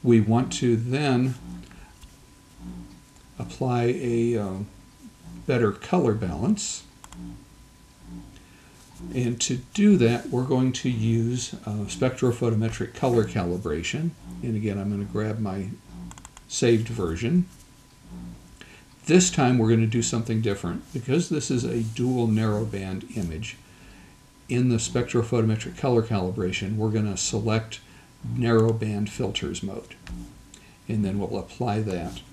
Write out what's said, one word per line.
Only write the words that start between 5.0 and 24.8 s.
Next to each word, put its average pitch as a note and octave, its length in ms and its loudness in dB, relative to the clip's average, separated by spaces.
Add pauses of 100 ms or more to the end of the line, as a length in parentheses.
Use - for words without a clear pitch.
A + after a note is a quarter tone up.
better A2 240 4
color C#3 420 2
balance. G#2+ 720 -2 (2250)
And A#2+ 280 0
to B2+ 160 -2 (160)
do G#3 240 8
that, A#2 300 4
we're B2+ 160 0
going C3 300 2
to B2 160 -2
use, A2+ 640 0 (120)
uh, G#2 200 -4
spectrophotometric A2+ 1080 0
color A#2+ 280 2
calibration. F2+ 840 -2 (340)
And A2+ 140 -2
again, G#2 200 -2
I'm G2+ 120 -2
gonna G2+ 160 -2
grab G#2+ 340 -4
my G2 280 -4 (800)
saved A2+ 400 2
version. A#2 580 0 (1600)
This F3+ 220 8
time C3 280 4
we're A2 120 4
gonna A2+ 180 6
do A#2 160 2
something A2 380 0
different. G2 420 -2 (100)
Because C3+ 360 0
this D3+ 220 -2
is B2 120 0
a A#2+ 180 -2
dual A#2+ 460 0
narrowband G#2+ 880 -2
image, F2 400 -6 (880)
in B2 220 2
the A#2+ 60 4
spectrophotometric A2+ 1000 0